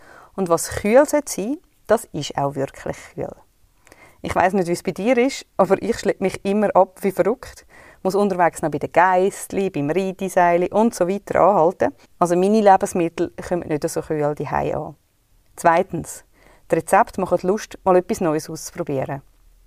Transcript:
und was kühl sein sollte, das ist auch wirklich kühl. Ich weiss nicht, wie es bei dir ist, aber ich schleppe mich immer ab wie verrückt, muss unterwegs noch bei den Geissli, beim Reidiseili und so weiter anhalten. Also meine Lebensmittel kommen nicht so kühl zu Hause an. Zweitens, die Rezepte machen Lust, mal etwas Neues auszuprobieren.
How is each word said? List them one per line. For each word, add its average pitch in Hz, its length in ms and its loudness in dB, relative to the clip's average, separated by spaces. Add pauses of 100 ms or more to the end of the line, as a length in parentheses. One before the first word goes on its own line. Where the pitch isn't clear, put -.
(360)
und 190 140 -2
was 165 200 0
kühl 247 360 4
sein 294 220 0
sollte, 240 320 -6 (260)
das 226 280 0
ist 147 240 -8
auch 143 180 -2
wirklich - 420 -6 (160)
kühl. - 220 -10 (880)
Ich - 120 -8
weiss 185 180 2
nicht, 185 140 0
wie 175 60 -4
es - 100 -6
bei 190 80 -4
dir 233 260 -2
ist, 254 280 -2 (120)
aber 190 240 2
ich 196 180 -4
schleppe - 240 -4
mich - 220 -4
immer 202 300 0
ab 185 260 2
wie 196 100 -2
verrückt, - 540 -4 (380)
muss 190 120 -2
unterwegs 185 460 0
noch 160 100 -2
bei 147 60 -2
den 143 140 -8
Geissli, 185 760 0
beim 143 200 -4
Reidiseili 180 840 0
und 226 240 2
so 175 120 0
weiter 196 340 0
anhalten. 180 520 4 (260)
Also 175 160 2
meine 202 260 4
Lebensmittel 185 720 2 (160)
kommen 175 200 -4
nicht 156 220 -2
so 156 120 -6
kühl 151 340 -2
zu 139 160 -8
Hause 143 260 -2
an. 151 180 -10 (600)
Zweitens, 170 680 0 (460)
die - 60 2
Rezepte 196 440 2
machen 175 240 0
Lust, 202 400 -4
mal 185 140 4
etwas 190 240 -2
Neues 156 280 -2
auszuprobieren. 147 720 -8 (460)